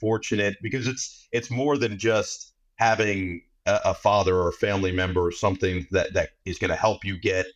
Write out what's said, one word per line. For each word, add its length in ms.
fortunate 640
because 260
it's, 440
it's 180
more 260
than 220
just 560
having 640
a, 180
a 100
father 420
or 120
a 40
family 400
member 320
or 80
something 580
that, 240
that 160
is 140
gonna 180
help 280
you 160
get 360